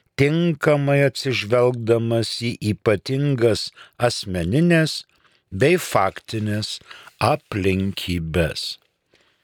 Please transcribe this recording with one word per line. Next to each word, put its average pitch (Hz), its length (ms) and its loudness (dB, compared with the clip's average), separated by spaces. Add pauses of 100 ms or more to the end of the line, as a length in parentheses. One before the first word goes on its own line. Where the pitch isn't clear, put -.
(180)
tinkamai 147 840 2
atsižvelgdamas 117 1300 0 (100)
į 120 100 -2 (140)
ypatingas 117 1040 0 (240)
asmenines 120 1040 0 (540)
bei 143 280 2
faktinės 107 960 -2 (460)
aplinkybes. 92 1500 -2 (680)